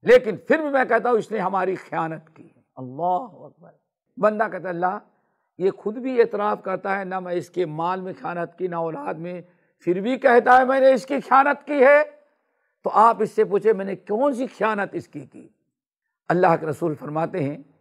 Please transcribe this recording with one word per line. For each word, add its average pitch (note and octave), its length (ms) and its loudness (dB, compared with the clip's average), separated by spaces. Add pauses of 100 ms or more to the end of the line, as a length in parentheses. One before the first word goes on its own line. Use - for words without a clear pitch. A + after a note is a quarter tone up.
लेकिन G#3+ 320 4 (100)
फिर D#4 140 2
भी D4+ 80 -4
मैं C4 180 0
कहता A3+ 220 0
हूँ, A#3+ 100 2
इसने G#3 200 -8
हमारी F#3 360 -2
खयानत D#3+ 500 -8 (120)
की - 60 -20
है। - 200 -20 (160)
अल्लाहु D#3 640 -6
अकबर। D3+ 360 -20 (400)
बंदा G#3 280 0
कहता F#3 220 -10
है, F3+ 40 -8
"अल्लाह, F3+ 260 -4 (600)
ये F3+ 100 0
खुद G#3 280 -10
भी B3+ 220 -6
एतराफ़ G#3 420 0
करता F#3+ 340 -4
है, G3 100 -8
ना F#3 140 -8
मैं F3+ 140 -8
इसके F3 320 -4
माल E3 360 -6
में F#3 120 -12
खयानत E3+ 460 -10
की, F#3 80 -6
ना E3+ 140 -6
औलाद E3 340 -8
में, E3+ 280 -12 (380)
फिर F3+ 200 -2
भी B3 160 -4
कहता A#3+ 400 6
है, C4 80 6
मैंने C4 280 4
इसकी C4+ 260 -2
खयानत C#4 480 2
की C#4+ 160 2
है।" C#4+ 200 8 (800)
तो C#3+ 60 -4
आप G#3+ 320 4
इससे G#3+ 220 0
पूछे, G3+ 300 0
"मैंने G3 220 -6
कौन B3+ 380 -2
सी B3 140 -6
खयानत G3+ 460 -4
इसकी C#3+ 280 -12
की?" - 340 -20 (760)
अल्लाह F3 260 6
के D#3 100 -4
रसूल D#3 300 -4
फरमाते D#3 440 -6
हैं D3 260 -6 (160)